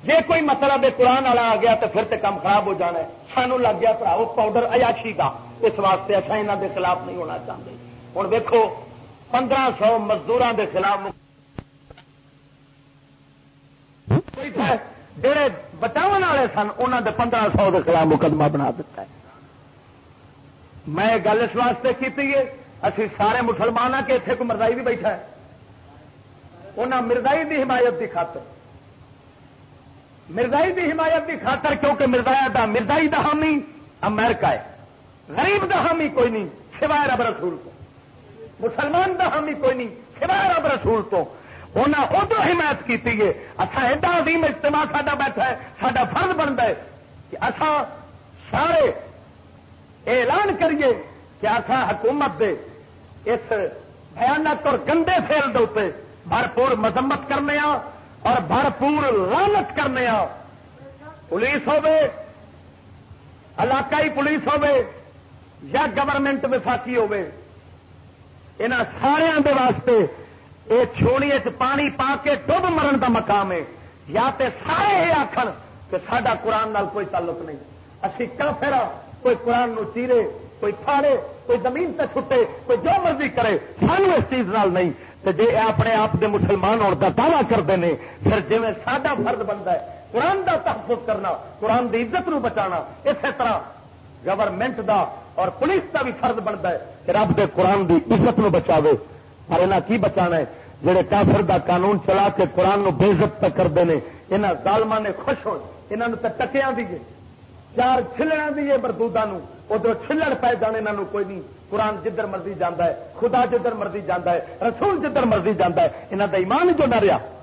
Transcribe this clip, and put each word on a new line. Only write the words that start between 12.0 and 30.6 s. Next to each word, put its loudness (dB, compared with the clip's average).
جڑے 4
بچاون 0
والے 2
سن، 0
انہاں 0
دے -2
پندرہ 0
سو 4
دے 2
خلاف 4
مقدمہ 2
بنا 0
دیتا -14
ہے۔ -14
میں 2
گل 2
اس -2
واسطے 0
کیتی -2
ہے، 4
اسی -2
سارے 2
مسلمان 0
ہاں -2
کہ 0
اتنے 0
کوئی -4
مرزائی 0
بھی -6
بیٹھا -2
ہے۔ -8
انہاں -2
مرزائی 0
دی -2
حمایت 0
دی -4
خاطر، -6
مرزائی 0